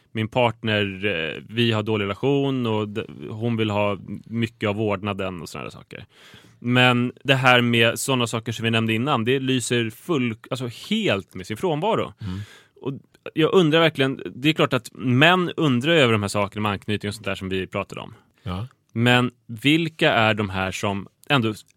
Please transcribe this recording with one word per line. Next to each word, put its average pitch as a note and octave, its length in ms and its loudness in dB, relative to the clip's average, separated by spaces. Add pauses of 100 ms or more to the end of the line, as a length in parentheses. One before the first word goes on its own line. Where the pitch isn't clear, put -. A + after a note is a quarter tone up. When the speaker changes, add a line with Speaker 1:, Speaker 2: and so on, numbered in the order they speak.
(140)
Speaker 1:
min A2 140 -2
partner, G#2 760 0
eh, D#2+ 420 -4
vi A#2 240 2
har G#2+ 100 0
dålig G#2 220 -2
relation C3+ 640 -2
och G#2+ 220 0
d-, G#2 160 -6 (260)
hon A2+ 260 -2
vill A2 140 0
ha G2+ 280 0 (280)
mycket A2 420 -4
av G2+ 80 0
vårdnaden G2 680 -4
och E2 60 -12
såna C#2 160 -12
där - 60 -12
saker. - 340 -18 (540)
Men B2 540 4 (120)
det C3+ 100 4
här B2+ 260 6
med A#2 380 4
såna B2 280 0
saker A2+ 260 -4
som A2 120 -6
vi A#2 60 0
nämnde A2+ 220 2
innan, A#2 320 0
det C3 160 2
lyser B2 500 0
full-, B2 460 -2 (140)
alltså B2 200 -6 (200)
helt D#3+ 440 -2
med F#2 120 -12
sin G#2+ 100 -8
frånvaro. D#3+ 640 -2
Speaker 2:
Mm. G2 200 -8 (400)
Speaker 1:
Och C#3 120 -6 (420)
jag D#3+ 200 2
undrar E3 260 6
verkligen, C#3 400 2 (140)
det B2+ 140 -2
är D#3 40 4
klart D3+ 200 0
att B2 220 -2
män D#3 640 2
undrar C#3+ 360 2
över C3 200 4
de G#2 100 2
här G2+ 60 -2
sakerna G#2 340 -4
med G#2 100 0
anknytning G2+ 360 -4
och G2+ 60 -6
sånt A2 100 -16
där G2 100 -4
som F#2+ 140 -8
vi F#2 180 -4
pratade - 340 -8
om. G1+ 140 -14 (280)
Speaker 2:
Ja. F#2+ 240 -8 (260)
Speaker 1:
Men B2 380 2 (320)
vilka D#3 500 2
är A2 220 4
de G#2 160 -2
här F#2+ 220 -4
som G2+ 340 -4 (220)
ändå A2+ 260 2 (220)